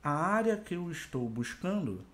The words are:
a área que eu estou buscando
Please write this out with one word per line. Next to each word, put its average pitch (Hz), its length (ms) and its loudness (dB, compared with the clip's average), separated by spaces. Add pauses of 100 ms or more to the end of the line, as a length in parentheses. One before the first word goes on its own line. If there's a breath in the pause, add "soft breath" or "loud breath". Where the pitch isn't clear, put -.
a 147 80 0
área 208 460 4
que 214 180 -6
eu 175 160 -2
estou 127 380 -2
buscando 120 680 -2 (180)